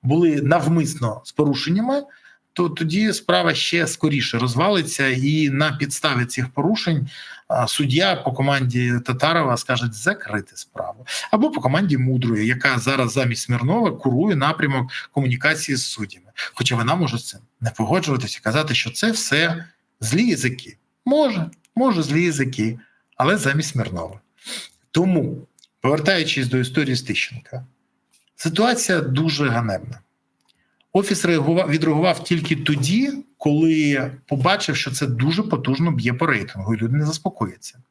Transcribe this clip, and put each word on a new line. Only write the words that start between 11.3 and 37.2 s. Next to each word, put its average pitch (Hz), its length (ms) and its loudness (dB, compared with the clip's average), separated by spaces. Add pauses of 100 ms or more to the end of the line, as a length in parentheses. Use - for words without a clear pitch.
Або 240 200 4
по 302 100 -6
команді 151 380 2
Мудрої, 117 480 0
яка 127 320 0
зараз 127 340 0
замість 123 300 -2
Смірнова 147 480 0
курує 151 460 0
напрямок 139 540 0 (220)
комунікації 139 640 0
з 127 80 -4
суддями. - 420 -10 (280)
Хоча 120 220 0
вона 117 180 2
може 131 240 0
з - 100 -8
цим - 120 -14 (200)
не 117 100 -2
погоджуватися 127 720 0
і - 40 -20
казати, 147 300 0
що - 160 -2
це 214 200 -2
все 170 540 0 (360)
злі 147 260 2
язики. 127 500 -2 (280)
Може, 247 460 2 (240)
може, 226 280 4
злі 151 220 2
язики, 127 540 0 (380)
але 156 200 2
замість 156 320 0
Смірнова. 90 520 -6 (720)
Тому, 165 560 0 (340)
повертаючись 151 680 0
до 127 100 0
історії 127 360 0
з 123 80 -4
Тищенка, - 640 -8 (680)
ситуація 196 640 0
дуже 143 480 0
ганебна. 117 500 -2 (960)
Офіс 196 300 2
реагува-, 160 440 2
відреагував 160 560 2
тільки 165 320 0
тоді, 151 560 0 (260)
коли 151 720 2 (160)
побачив, 165 500 0
що - 140 -4
це 131 160 -2
дуже 135 360 0
потужно 135 480 0
б'є 120 220 0
по 123 140 0
рейтингу, 104 480 -2
і - 20 -4
люди 117 200 0
не 151 100 2
заспокояться. - 720 -6 (120)